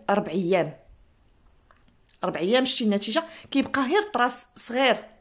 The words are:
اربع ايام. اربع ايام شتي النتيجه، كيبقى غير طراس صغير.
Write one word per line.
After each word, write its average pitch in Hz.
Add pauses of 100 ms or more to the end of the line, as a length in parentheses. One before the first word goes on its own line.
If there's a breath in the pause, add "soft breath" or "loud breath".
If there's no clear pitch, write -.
اربع 202
ايام. 170 (1500)
اربع 165
ايام 240
شتي 254
النتيجه، 214 (280 loud breath)
كيبقى 277
غير 320
طراس 254
صغير. 247 (180)